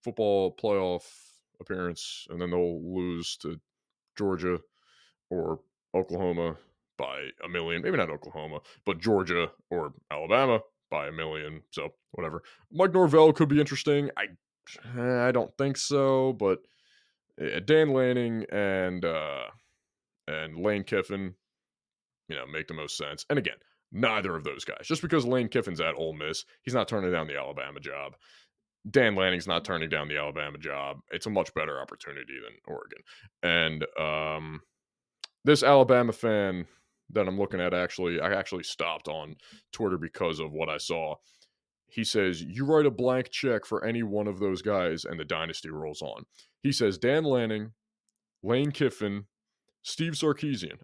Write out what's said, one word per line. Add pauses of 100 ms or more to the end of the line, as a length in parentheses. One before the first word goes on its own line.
football
playoff (560)
appearance,"
and
then
they'll
lose
to (580)
Georgia (720)
or (340)
Oklahoma (420)
by (160)
a
million.
Maybe
not
Oklahoma, (240)
but
Georgia (180)
or (160)
Alabama (300)
by
a
million.
So, (160)
whatever. (300)
Mike
Norvell
could
be
interesting.
I, (720)
I
don't
think
so,
but, (760)
uh,
Dan
Lanning
and,
uh, (760)
and
Lane
Kiffin, (920)
you
know,
make
the
most
sense.
And
again, (340)
neither
of
those
guys.
Just
because
Lane
Kiffin's
at
Ole
Miss, (180)
he's
not
turning
down
the
Alabama
job. (760)
Dan
Lanning's
not
turning
down
the
Alabama
job. (100)
It's
a
much
better
opportunity
than (100)
Oregon. (420)
And, (100)
um, (800)
this
Alabama
fan (420)
that
I'm
looking
at,
actually,
I
actually
stopped
on (360)
Twitter
because
of
what
I
saw. (720)
He
says,
"You
write
a
blank
check
for
any
one
of
those
guys
and
the
dynasty
rolls
on." (360)
He
says,
"Dan
Lanning, (680)
Lane
Kiffin, (520)
Steve
Sarkisian."